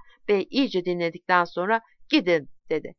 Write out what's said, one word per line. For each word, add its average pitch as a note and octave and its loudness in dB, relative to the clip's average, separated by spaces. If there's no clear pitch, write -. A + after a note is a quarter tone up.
Bey G3+ 2
iyice G3 -2
dinledikten F3 0
sonra, G3 -2
"Gidin." E3+ 2
dedi. D3+ -6